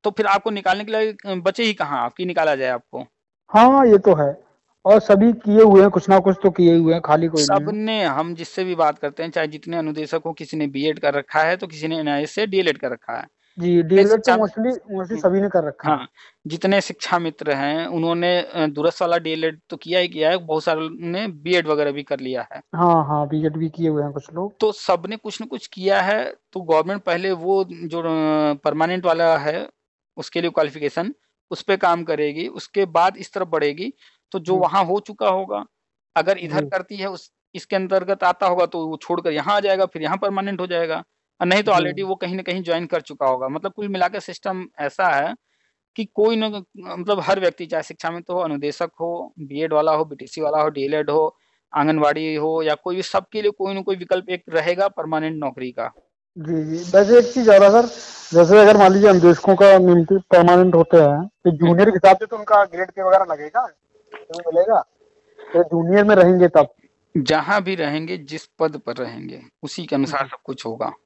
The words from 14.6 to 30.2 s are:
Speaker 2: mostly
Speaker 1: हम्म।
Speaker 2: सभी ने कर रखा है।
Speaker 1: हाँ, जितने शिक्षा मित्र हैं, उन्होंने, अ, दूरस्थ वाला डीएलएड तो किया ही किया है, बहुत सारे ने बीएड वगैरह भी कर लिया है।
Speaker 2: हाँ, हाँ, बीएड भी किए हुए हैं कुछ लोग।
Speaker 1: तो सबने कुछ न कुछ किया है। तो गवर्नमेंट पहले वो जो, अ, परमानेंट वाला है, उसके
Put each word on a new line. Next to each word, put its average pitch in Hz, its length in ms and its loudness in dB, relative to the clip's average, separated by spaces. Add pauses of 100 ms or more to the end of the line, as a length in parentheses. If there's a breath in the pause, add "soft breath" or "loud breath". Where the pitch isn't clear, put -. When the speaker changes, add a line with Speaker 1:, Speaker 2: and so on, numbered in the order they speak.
Speaker 2:
mostly 196 440 -8
Speaker 1:
हम्म। 220 60 -6
Speaker 2:
सभी 185 240 0
ने 202 80 -2
कर 180 160 0
रखा 151 260 -6
है। 147 60 2
Speaker 1:
हाँ, 127 120 -12 (380 soft breath)
जितने 190 340 -2
शिक्षा - 380 -6
मित्र 151 340 -6
हैं, 147 340 -4
उन्होंने, 175 560 -2
अ, 160 240 -4
दूरस्थ 151 360 -2
वाला 170 160 0
डीएलएड 160 500 -6
तो 165 80 -12
किया 175 240 -4
ही 175 80 -2
किया 156 220 -2
है, 185 60 0
बहुत 160 280 -6
सारे 160 280 -4
ने 175 340 -8
बीएड 165 400 -4
वगैरह 147 260 -2
भी 143 100 -10
कर 135 180 -8
लिया 127 320 -8
है। 143 100 -16 (120)
Speaker 2:
हाँ, 165 320 2
हाँ, 147 220 -4
बीएड 156 280 -4
भी 160 120 -6
किए 160 200 -4
हुए 151 140 -2
हैं 147 100 -8
कुछ 143 220 -14
लोग। 190 260 -12
Speaker 1:
तो 214 120 0
सबने 185 440 -4
कुछ 214 260 -16
न - 20 -14
कुछ 247 220 -16
किया 190 340 -2
है। 208 340 -4 (180)
तो 185 80 -10
गवर्नमेंट 165 420 -2
पहले 185 300 -4
वो 190 320 -2
जो, 170 360 -10
अ, 156 540 -2
परमानेंट 160 520 -4
वाला 165 300 2
है, 151 320 -6 (480)
उसके 170 240 -8